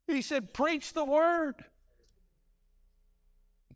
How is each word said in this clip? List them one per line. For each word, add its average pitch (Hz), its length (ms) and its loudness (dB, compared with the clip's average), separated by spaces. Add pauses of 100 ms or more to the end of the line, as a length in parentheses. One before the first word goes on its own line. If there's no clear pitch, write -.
he 285 160 0
said, 254 300 -4
"Preach 302 400 -2
the 311 120 -2
word." 311 580 2 (2000)